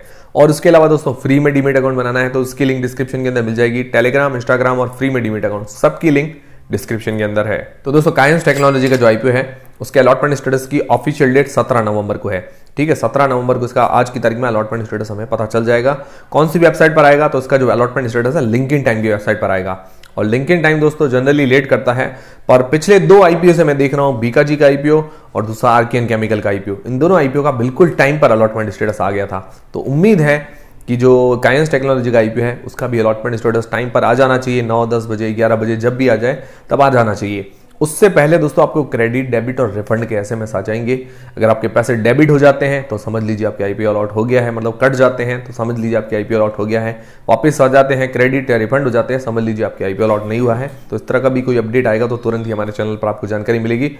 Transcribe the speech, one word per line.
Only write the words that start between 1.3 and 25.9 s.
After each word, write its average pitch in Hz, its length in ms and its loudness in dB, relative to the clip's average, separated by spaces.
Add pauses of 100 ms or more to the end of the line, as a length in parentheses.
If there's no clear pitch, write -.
में 147 140 2
डीमैट 135 220 0
अकाउंट 131 200 0
बनाना 123 240 -2
है 127 100 0
तो 131 120 -2
उसकी 127 220 -4
लिंक 131 180 -2
डिस्क्रिप्शन 127 400 -6
के 127 60 -2
अंदर 127 140 0
मिल 113 120 -4
जाएगी। 117 360 -2
Telegram, 127 500 0
Instagram 127 380 0
और 123 200 -4
फ्री 135 120 -2
में 127 120 -2
डीमैट 107 220 -4
अकाउंट, 104 240 -6
सबकी 156 420 0
लिंक 147 300 -2 (300)
डिस्क्रिप्शन 110 480 -6
के 107 60 -2
अंदर 104 220 -2
है। 101 120 -4 (260)
तो 139 80 -2
दोस्तों, 156 200 4
Kaynes 156 320 2
टेक्नोलॉजी 139 460 2
का 131 60 4
जो 120 100 2
आईपीओ 113 240 2
है, 127 300 -4 (200)
उसके 131 200 0
अलॉटमेंट 135 340 2
स्टेटस 131 320 -2
की 143 160 -2
ऑफिशियल 131 520 0
डेट 139 140 2
सत्रह 123 340 0
नवंबर 104 340 -2
को - 120 -10
है। 95 120 -4 (360)
ठीक 147 120 0
है, 156 60 2
सत्रह 139 320 0
नवंबर 123 320 0
को 120 60 -4
इसका 120 200 0
आज 120 260 0
की 123 100 -8
तारीख 113 180 -2
में 123 100 -2
अलॉटमेंट 110 380 -4
स्टेटस 110 240 -8
हमें 104 160 -10
पता 107 200 -4
चल 117 180 -2
जाएगा। 120 280 0 (380)
कौन 147 180 2
सी 160 100 -2
वेबसाइट 160 380 4
पर 156 80 6
आएगा, 143 240 4
तो 143 100 -2
इसका 131 180 0
जो 131 120 2
अलॉटमेंट 120 400 0
स्टेटस 120 280 -2
है, 165 80 0
LinkedIn 131 400 0
टाइम 110 180 0
की 110 60 0
वेबसाइट 104 320 -2
पर 101 100 -2
आएगा। 92 280 -4 (380)
और 107 100 -2
LinkedIn 143 360 0
टाइम 156 180 2
दोस्तों 151 280 2
generally 135 380 2
लेट 135 200 2
करता 123 260 0
है, 131 140 -2 (420)
पर 127 160 6
पिछले 156 360 2
दो 190 220 8
आईपीओ 170 300 4
से 165 120 2
मैं 147 140 2
देख 139 160 0
रहा 143 100 0
हूँ, 135 160 0
बीकाजी 147 360 2
का 147 100 4
आईपीओ 147 360 2 (320)
और 107 120 -2
दूसरा 110 240 -2
आरकेएन 120 360 2